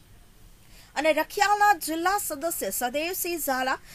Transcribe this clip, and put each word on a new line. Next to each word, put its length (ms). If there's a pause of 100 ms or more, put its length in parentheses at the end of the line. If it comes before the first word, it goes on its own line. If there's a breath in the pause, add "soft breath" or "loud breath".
(960 loud breath)
અને 160
રખિયાલના 600
જિલ્લા 440
સદસ્ય 520
સદેવસિંહ 680
ઝાલા 400 (160 loud breath)